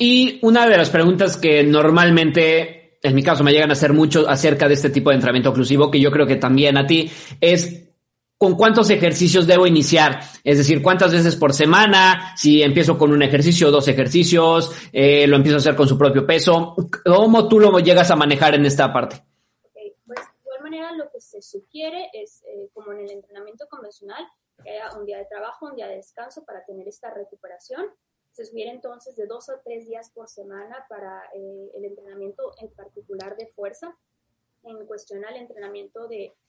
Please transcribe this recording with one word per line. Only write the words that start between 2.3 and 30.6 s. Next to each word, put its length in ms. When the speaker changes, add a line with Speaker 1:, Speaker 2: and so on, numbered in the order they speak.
Speaker 1:
en 120
mi 80
caso, 220
me 80
llegan 160
a 60
hacer 180
mucho 360
acerca 380
de 80
este 160
tipo 200
de 60
entrenamiento 340
oclusivo, 400
que 100
yo 100
creo 160
que 100
también 420
a 80
ti, 240
es 500
¿con 180
cuántos 340
ejercicios 560
debo 200
iniciar? 540
Es 160
decir, 240
¿cuántas 300
veces 240
por 160
semana? 840
Si 260
empiezo 360
con 140
un 100
ejercicio, 480
dos 160
ejercicios, 880
eh, 360
lo 80
empiezo 220
a 20
hacer 160
con 100
su 120
propio 280
peso. 480
¿Cómo 440
tú 120
lo 180
llegas 320
a 60
manejar 380
en 100
esta 280
parte? 240
Speaker 2:
Ok, 140
pues, 120
de 220
igual 220
manera, 300
lo 180
que 100
se 220
sugiere 720
es, 340
eh, 240
como 200
en 80
el 100
entrenamiento 580
convencional, 580
que 60
haya 280
un 60
día 140
de 80
trabajo, 400
un 100
día 100
de 100
descanso 480
para 200
tener 240
esta 220
recuperación. 760
Se 140
sugiere 240
entonces 440
de 120
dos 240
a 120
tres 240
días 280
por 120
semana 640